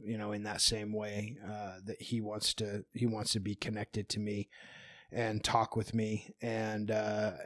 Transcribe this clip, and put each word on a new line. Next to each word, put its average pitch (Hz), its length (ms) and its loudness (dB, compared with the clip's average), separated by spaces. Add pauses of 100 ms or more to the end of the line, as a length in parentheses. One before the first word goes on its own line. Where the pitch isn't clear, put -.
you 110 160 -2
know, 104 140 -2
in 104 120 -2
that 104 180 0
same 107 320 2
way, 107 520 -2
uh, 101 280 -6 (120)
that - 160 -6
he 117 200 0
wants 107 340 0
to, 104 380 -2
he 120 120 2
wants 110 280 2
to 110 60 2
be 101 140 0
connected 107 560 -2
to - 100 0
me 104 300 0 (600)
and 110 320 0
talk - 320 4
with 113 180 0
me. 110 480 0
And, 110 480 0
uh, 107 440 4 (120)